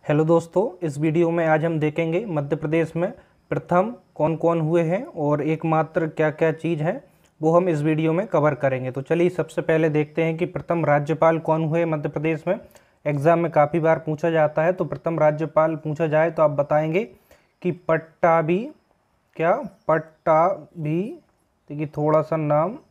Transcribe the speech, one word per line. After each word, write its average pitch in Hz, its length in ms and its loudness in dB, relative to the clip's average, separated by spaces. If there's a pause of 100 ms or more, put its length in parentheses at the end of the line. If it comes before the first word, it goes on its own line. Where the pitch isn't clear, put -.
हेलो 151 160 2
दोस्तों, 170 600 0
इस 143 120 -6
वीडियो 160 320 2
में 170 160 0
आज 156 180 2
हम 165 140 -2
देखेंगे 165 480 -2
मध्य 151 300 -4
प्रदेश 160 400 -2
में 180 160 -2 (380)
प्रथम 196 440 0 (200)
कौन-कौन 165 460 0
हुए 165 220 0
हैं 180 220 -2
और 151 380 0
एकमात्र 156 640 0
क्या-क्या 156 460 0
चीज़ 160 300 -4
है, 196 220 -4 (380)
वो 156 80 2
हम 175 180 4
इस 156 140 0
वीडियो 156 300 0
में 185 140 -2
कवर 151 280 2
करेंगे। 131 360 -2
तो 135 120 -8
चलिए, 170 260 0
सबसे - 340 -4
पहले 160 260 2
देखते 151 360 0
हैं 160 120 -2
कि 170 100 -2
प्रथम 160 380 -4
राज्यपाल 151 540 2
कौन 160 260 0
हुए 165 200 0
मध्य 151 240 -4
प्रदेश 151 400 -4
में। 185 120 -2 (460)
एग्जाम 147 320 2
में 170 140 -2
काफ़ी 151 280 2
बार 160 180 2
पूछा 156 320 -2
जाता 156 320 2
है, 170 100 2
तो 185 120 -4
प्रथम 160 340 -4
राज्यपाल 156 580 2
पूछा 156 300 -4
जाए 156 240 2
तो 160 120 0
आप 151 80 4
बताएंगे 156 580 0 (540)
कि 180 100 -2
पट्टाभी, 165 1000 0 (640)
क्या, 190 280 0 (260)
पट्टाभी, 160 1300 -2 (500)
देखिए, 147 180 -6
थोड़ा 151 360 0
सा 151 140 -4
नाम 156 420 0 (120)